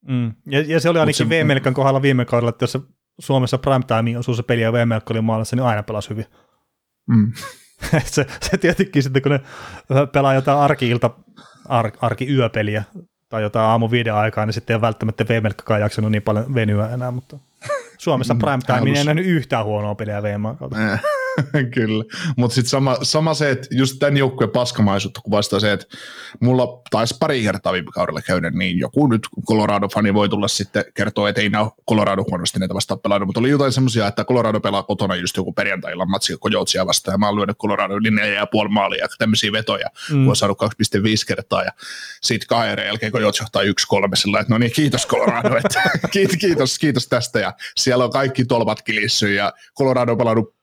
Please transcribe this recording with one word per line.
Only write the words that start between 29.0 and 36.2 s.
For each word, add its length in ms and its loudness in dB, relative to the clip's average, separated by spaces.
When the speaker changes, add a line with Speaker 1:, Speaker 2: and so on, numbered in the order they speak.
Speaker 2:
nyt 200 2
Colorado-fani 680 2
voi 160 2
tulla 180 -2
sitten 460 -2
kertoa, 360 -2
että 120 -2
ei 80 0
nää 160 0
Colorado 420 2
huonosti 280 -4
näitä 140 -2
vastaan 260 -4
pelannut, 280 0
mutta 120 -2
oli 100 2
jotain 220 2
semmosia, 360 2
että 160 -4
Colorado 360 2
pelaa 240 0
kotona 320 -2
just 220 -6
joku 160 -4
perjantai-illan 560 -4
matsi 280 -2